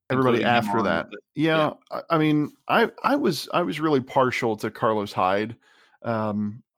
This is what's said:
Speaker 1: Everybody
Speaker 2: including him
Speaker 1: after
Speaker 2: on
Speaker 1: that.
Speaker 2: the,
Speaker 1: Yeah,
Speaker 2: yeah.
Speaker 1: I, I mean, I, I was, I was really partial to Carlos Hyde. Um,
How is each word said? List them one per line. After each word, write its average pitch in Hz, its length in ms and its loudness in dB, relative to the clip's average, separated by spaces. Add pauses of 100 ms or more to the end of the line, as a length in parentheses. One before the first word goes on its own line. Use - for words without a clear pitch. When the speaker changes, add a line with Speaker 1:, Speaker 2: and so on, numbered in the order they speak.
(100)
Speaker 1:
Everybody 127 280 2
Speaker 2:
including 110 80 0
him 120 100 4
Speaker 1:
after 110 220 0
Speaker 2:
on 107 60 0
Speaker 1:
that. 85 260 0
Speaker 2:
the, - 80 -16 (160)
Speaker 1:
Yeah, 156 360 0 (200)
Speaker 2:
yeah. - 80 -8 (120)
Speaker 1:
I, 165 60 2
I - 20 4
mean, 151 340 2 (160)
I, 202 220 2 (120)
I 269 140 2
was, 220 360 -2
I 175 100 0
was 160 180 -4
really 151 200 2
partial 123 580 0
to 110 120 -4
Carlos 107 420 -2
Hyde. 104 440 0 (460)
Um, 107 600 -4 (160)